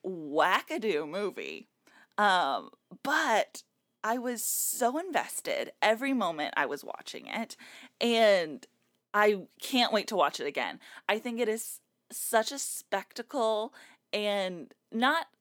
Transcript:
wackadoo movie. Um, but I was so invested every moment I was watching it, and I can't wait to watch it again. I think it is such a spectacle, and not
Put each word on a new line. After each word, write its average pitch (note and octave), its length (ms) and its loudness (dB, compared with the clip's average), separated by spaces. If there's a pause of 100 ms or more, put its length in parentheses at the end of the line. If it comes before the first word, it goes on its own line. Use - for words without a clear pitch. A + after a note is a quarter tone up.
wackadoo F3 1040 0
movie. D3 580 -6 (500)
Um, E3+ 540 2 (320)
but C#4 600 0 (400)
I A3+ 140 0
was A#3+ 260 -4
so - 540 0
invested - 720 -4 (100)
every A3+ 320 2
moment E3+ 440 -2
I C#3+ 80 2
was C#3 180 -6
watching - 440 -12
it, - 280 -8 (440)
and G3+ 680 4 (480)
I G#3 300 4 (180)
can't B3 320 2
wait G#3 140 0
to A3+ 80 -4
watch C#3+ 240 2
it - 80 -4
again. A#2+ 320 -6 (280)
I G#3+ 120 2
think A#3 200 -6
it A#3+ 80 0
is A3 320 -4 (320)
such - 400 0
a C#4 80 -8
spectacle, A3 1120 -4 (380)
and G3 640 -2 (180)
not C4+ 360 0 (140)